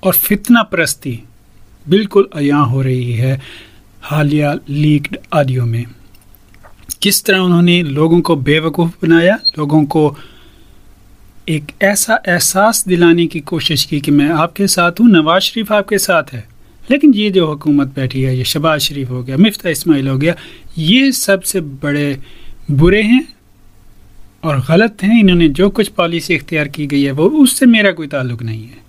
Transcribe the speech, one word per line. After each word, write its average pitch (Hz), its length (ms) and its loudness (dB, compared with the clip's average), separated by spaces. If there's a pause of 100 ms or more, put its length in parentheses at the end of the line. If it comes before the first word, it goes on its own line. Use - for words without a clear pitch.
और - 100 0
फितना 220 500 0
परस्ती 147 580 -6 (680)
बिल्कुल 196 460 2
अयां 143 340 0
हो 131 140 -2
रही 127 300 -2
है 131 280 -2 (600)
हालिया 147 560 0 (100)
लीक्ड 147 480 0 (160)
ऑडियो 131 340 0
में। 117 180 -4 (1160)
किस 202 220 -2
तरह 190 140 0
उन्होंने 175 440 4
लोगों 160 380 2
को 165 160 0
बेवकूफ़ 156 560 -2 (100)
बनाया, 170 360 2 (200)
लोगों 151 260 2
को 147 320 -2 (1300)
एक 151 160 -4 (180)
ऐसा 202 460 0
एहसास 190 600 0
दिलाने 170 380 4
की 156 140 -8
कोशिश 151 440 -4
की 147 160 -4
कि 147 100 -4
मैं 143 180 2
आपके 165 380 -2
साथ 175 340 0
हूँ, 240 100 6
नवाज 170 320 4
शरीफ 214 300 -6
आपके 208 260 0
साथ 170 240 0 (100)
है। 120 160 -14 (420)
लेकिन 277 240 4
ये 208 160 0
जो 180 160 2
हुकूमत 147 400 0
बैठी 131 360 -6
है, 127 160 -2
ये 127 60 -4
शहबाज 151 360 -2
शरीफ 135 300 -6
हो 123 120 -8
गया, 131 140 -8
मिफ्ता 202 340 2
इस्माइल 147 380 0
हो 135 100 -2
गया, 160 160 0 (440)
ये 247 340 2
सबसे 196 480 -2
बड़े 143 600 -4 (500)
बुरे 175 320 4
हैं 247 260 2 (1160)
और 131 240 -2
गलत 214 340 2
हैं। 220 180 4
इन्होंने 175 280 4
जो 175 220 2
कुछ 208 180 -2
पॉलिसी 170 460 -4
इख्तियार 151 340 -4
की 147 180 -8
गई 139 160 0
है, 139 100 0
वो, 156 160 2
उससे 269 380 2
मेरा 214 260 4
कोई 170 140 -10
ताल्लुक 127 360 -6
नहीं 110 220 -10
है 113 140 -20 (100)